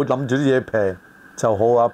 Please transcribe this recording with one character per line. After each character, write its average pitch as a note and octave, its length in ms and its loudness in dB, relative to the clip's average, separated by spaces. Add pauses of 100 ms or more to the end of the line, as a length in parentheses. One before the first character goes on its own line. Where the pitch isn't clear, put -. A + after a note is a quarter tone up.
諗 C3+ 240 -2
住 B2 80 0
啲 C3+ 220 2
嘢 B2+ 40 0
平 G2 360 -2 (380)
就 A2+ 200 0
好 G2+ 100 0 (180)
啊， A#2+ 100 2